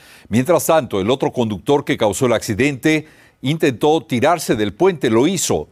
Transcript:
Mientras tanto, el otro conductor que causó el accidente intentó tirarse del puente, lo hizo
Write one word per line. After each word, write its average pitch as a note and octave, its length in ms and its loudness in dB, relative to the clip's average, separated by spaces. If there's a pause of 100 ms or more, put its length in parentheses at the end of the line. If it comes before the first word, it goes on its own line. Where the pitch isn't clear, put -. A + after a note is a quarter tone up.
(280)
Mientras C#3+ 380 0
tanto, C#3 340 0
el G2 100 -2
otro C#3 220 0
conductor A#2+ 540 -2
que C#3+ 100 -2
causó G#2+ 300 0
el B2 80 2
accidente C#3+ 760 0 (340)
intentó D3+ 600 0
tirarse D3 560 0
del G#2 160 -2
puente, E3+ 360 0
lo A2+ 160 4
hizo C3 460 -2